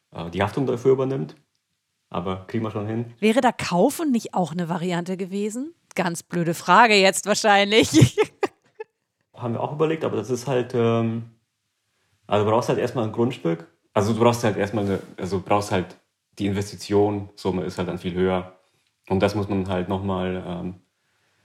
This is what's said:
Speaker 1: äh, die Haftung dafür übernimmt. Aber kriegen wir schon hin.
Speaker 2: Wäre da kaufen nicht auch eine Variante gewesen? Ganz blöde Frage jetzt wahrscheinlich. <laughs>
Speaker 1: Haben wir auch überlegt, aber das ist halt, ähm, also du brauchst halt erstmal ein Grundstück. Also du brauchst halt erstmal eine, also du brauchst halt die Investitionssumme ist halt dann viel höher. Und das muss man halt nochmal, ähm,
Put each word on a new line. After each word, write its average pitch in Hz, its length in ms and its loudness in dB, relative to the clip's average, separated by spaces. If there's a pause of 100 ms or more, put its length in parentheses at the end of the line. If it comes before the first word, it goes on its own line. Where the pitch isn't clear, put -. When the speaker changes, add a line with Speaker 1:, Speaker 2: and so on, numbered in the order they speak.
(120)
Speaker 1:
äh, 85 180 -10
die 92 120 -2
Haftung 131 240 -2
dafür 123 260 2
übernimmt. 135 440 -2 (760)
Aber 95 380 -6
kriegen 113 160 -4
wir 107 80 -6
schon 104 140 -6
hin. 117 340 -6
Speaker 2:
Wäre 220 200 2
da 247 120 2
kaufen 269 600 0
nicht - 220 -4
auch 170 180 -2
eine 170 160 -4
Variante 175 480 -4
gewesen? 208 580 -6 (200)
Ganz 175 300 -4
blöde 170 300 -2
Frage 214 400 6
jetzt 190 320 4
wahrscheinlich. 202 640 4
<laughs> - 260 6 (1160)
Speaker 1:
Haben 117 200 -4
wir - 60 -4
auch 127 120 -4
überlegt, 156 320 0
aber 107 120 -2
das 110 140 -4
ist 120 160 -4
halt, 127 280 -2
ähm, 117 500 0 (1000)
also 104 180 2
du 107 60 2
brauchst 117 180 2
halt 131 100 0
erstmal 120 260 -2
ein 107 80 -4
Grundstück. 131 540 -2 (260)
Also 104 200 0
du 107 80 -2
brauchst 117 240 4
halt 104 120 0
erstmal 101 300 -2
eine, 95 140 -2 (160)
also 95 220 -4
du 87 60 -8
brauchst 104 280 -2
halt - 240 -4 (420)
die 101 80 -2
Investitionssumme 98 1160 -2
ist 92 140 -8
halt 87 100 -4
dann 85 100 -6
viel 92 160 -6
höher. 92 380 -2 (560)
Und 95 120 0
das 101 140 2
muss 101 140 -4
man 95 200 -2
halt 90 200 -4
nochmal, 92 580 -4
ähm, 90 280 -8 (720)